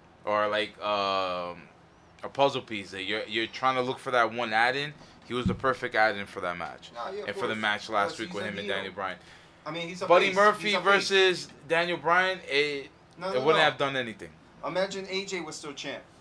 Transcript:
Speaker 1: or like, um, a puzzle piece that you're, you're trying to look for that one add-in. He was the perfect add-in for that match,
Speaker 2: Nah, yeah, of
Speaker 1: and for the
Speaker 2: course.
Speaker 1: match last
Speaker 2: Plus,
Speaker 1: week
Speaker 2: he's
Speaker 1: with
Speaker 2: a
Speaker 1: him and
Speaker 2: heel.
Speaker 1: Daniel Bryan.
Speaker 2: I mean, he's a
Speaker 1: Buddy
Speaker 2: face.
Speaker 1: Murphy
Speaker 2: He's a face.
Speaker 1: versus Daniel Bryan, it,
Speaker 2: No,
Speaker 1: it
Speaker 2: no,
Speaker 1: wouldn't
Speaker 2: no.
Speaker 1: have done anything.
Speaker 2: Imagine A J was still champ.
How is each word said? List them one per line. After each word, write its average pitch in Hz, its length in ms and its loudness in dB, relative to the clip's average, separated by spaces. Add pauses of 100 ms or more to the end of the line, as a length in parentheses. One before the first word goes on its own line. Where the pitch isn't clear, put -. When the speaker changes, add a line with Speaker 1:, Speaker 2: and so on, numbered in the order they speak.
(240)
Speaker 1:
or 104 220 2
like, 104 340 -2
um, 95 840 -2 (600)
a 104 100 -10
puzzle 135 300 2
piece 98 300 -10
that 95 100 -8
you're, 104 240 -2
you're 110 200 0
trying 131 280 0
to 127 80 0
look 123 160 -4
for 131 140 -8
that 113 200 4
one 117 220 -4
add-in. 131 400 0 (320)
He 113 80 -6
was 123 100 -2
the - 80 2
perfect 127 420 0
add-in 107 300 4
for 98 160 -10
that 87 160 -4
match, 71 380 -10
Speaker 2:
Nah, 117 160 -8
yeah, - 120 -8
of - 60 -6
Speaker 1:
and 104 80 -6
for - 60 -4
the 120 60 -2
Speaker 2:
course. 110 120 -4
Speaker 1:
match 104 300 -2
last 101 260 2
Speaker 2:
Plus, - 40 -12
Speaker 1:
week 104 80 -4
Speaker 2:
he's 90 60 -12
Speaker 1:
with 101 100 -6
Speaker 2:
a 107 40 -6
Speaker 1:
him 101 100 -6
and 101 80 -6
Speaker 2:
heel. 98 100 -2
Speaker 1:
Daniel 98 180 -6
Bryan. 92 240 -6 (480)
Speaker 2:
I 151 40 -8
mean, 170 180 -8
he's 180 120 -12
a 190 60 -4
Speaker 1:
Buddy 185 220 8
Speaker 2:
face. 185 80 0
Speaker 1:
Murphy 202 320 4
Speaker 2:
He's 202 60 2
a 180 40 2
face. 175 60 -2
Speaker 1:
versus 190 640 4 (200)
Daniel 170 300 0
Bryan, 180 400 2 (100)
it, 143 400 0 (300)
Speaker 2:
No, 180 120 -6
Speaker 1:
it - 40 -6
Speaker 2:
no, 127 60 2
Speaker 1:
wouldn't 156 180 4
Speaker 2:
no. 156 120 6
Speaker 1:
have 131 60 -10
done 139 200 0
anything. 107 340 -6 (360)
Speaker 2:
Imagine 190 440 -4
A 190 160 -4
J 185 160 -6
was 156 140 -10
still 147 180 -12
champ. 131 280 -10 (180)